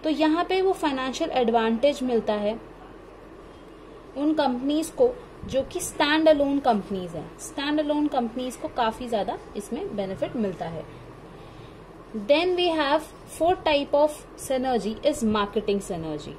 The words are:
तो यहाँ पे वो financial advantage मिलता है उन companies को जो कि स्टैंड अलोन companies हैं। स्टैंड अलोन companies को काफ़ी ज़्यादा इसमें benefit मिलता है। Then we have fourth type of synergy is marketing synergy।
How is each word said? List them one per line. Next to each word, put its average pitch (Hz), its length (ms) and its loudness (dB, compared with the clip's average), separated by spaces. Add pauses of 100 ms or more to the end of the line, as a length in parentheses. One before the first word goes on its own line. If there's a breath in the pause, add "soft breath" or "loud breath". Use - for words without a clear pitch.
तो 311 60 0
यहाँ 311 340 2
पे 370 180 2
वो 381 120 4
financial 269 560 -2
advantage 226 720 4
मिलता 226 300 2
है 208 280 -2 (1600)
उन 302 160 2
companies 285 560 0
को 254 200 4 (360)
जो 247 180 0
कि 349 160 -6
स्टैंड 311 500 4
अलोन 277 300 4
companies 196 520 0
हैं। 160 280 -10
स्टैंड 302 400 -2
अलोन 294 280 2
companies 247 480 -2
को - 120 -10
काफ़ी 226 400 -2
ज़्यादा 226 300 -2 (200)
इसमें 226 380 -6
benefit 196 400 -4
मिलता 190 300 -2
है। 165 200 -8 (1300 loud breath)
Then 302 400 4
we 349 240 2
have 294 220 2 (400)
fourth 359 260 2
type 285 240 2
of 294 180 6 (400)
synergy 247 560 0
is 285 180 2
marketing 208 680 0
synergy। 156 480 -6